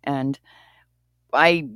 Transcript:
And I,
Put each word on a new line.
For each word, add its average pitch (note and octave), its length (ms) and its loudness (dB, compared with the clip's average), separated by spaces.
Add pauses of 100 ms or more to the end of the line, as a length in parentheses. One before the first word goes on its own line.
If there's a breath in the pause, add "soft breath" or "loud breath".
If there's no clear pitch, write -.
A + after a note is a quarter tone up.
And C#3 340 -6 (920 soft breath)
I, D#3+ 440 2